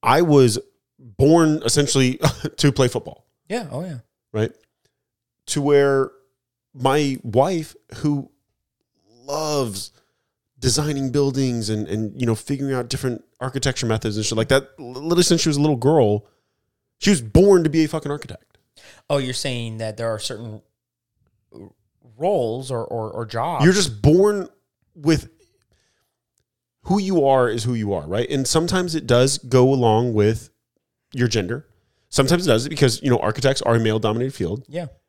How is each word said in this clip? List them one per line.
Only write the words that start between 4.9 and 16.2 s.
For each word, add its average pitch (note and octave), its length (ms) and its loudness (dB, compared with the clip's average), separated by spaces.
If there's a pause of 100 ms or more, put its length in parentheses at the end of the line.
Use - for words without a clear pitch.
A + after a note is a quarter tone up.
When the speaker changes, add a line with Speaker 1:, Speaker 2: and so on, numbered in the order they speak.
Speaker 1:
To D3 140 -4
where C#3 500 4 (640)
my C3+ 480 0
wife, D3+ 540 0 (200)
who D3 360 -2 (920)
loves C#3 680 -4 (680)
designing C3+ 540 -2
buildings B2+ 580 0
and, G#2+ 200 -2
and, A2 300 -6
you B2 60 -2
know, A2+ 80 2
figuring C3+ 400 -4
out B2 160 -4
different B2+ 360 -6 (160)
architecture B2+ 460 -4
methods A2 280 -2
and G#2+ 100 -4
shit A2 120 -2
like A2+ 100 0
that, C#3 220 2 (100)
l-, B2 140 -14
literally E3 300 0
since E3+ 180 2
she E3 80 2
was C#3+ 80 0
a C#3+ 40 2
little D3+ 140 2
girl, A#2+ 500 2 (720)